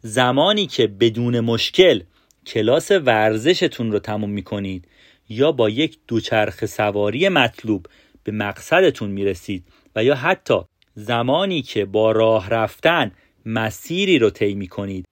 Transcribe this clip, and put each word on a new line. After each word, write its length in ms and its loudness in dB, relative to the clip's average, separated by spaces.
زمانی 640 2
که 200 0
بدون 520 0
مشکل 600 4
کلاس 460 0
ورزشتون 1000 2
رو 80 0
تموم 300 -6
می‌کنید 580 -8
یا 220 2
با 180 2
یک 280 -2
دوچرخه 580 -2
سواری 640 -2
مطلوب 580 -2
به 80 -8
مقصدتون 760 0
می‌رسید 540 -4
و 80 -2
یا 120 4
حتی 440 -2
زمانی 680 -2
که 240 -4
با 260 2
راه 380 2
رفتن 640 0
مسیری 760 -2
رو 100 4
طی 260 -2
می‌کنید 560 -10